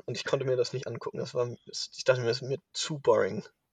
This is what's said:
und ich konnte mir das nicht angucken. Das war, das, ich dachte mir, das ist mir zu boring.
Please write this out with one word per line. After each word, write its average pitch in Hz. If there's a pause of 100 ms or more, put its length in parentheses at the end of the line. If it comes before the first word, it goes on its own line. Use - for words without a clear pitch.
und 123
ich -
konnte 135
mir 131
das 123
nicht 127
angucken. -
Das 151
war, 123 (160)
das, -
ich -
dachte 127
mir, 117
das 117
ist 123
mir 135 (140)
zu -
boring. 107 (300)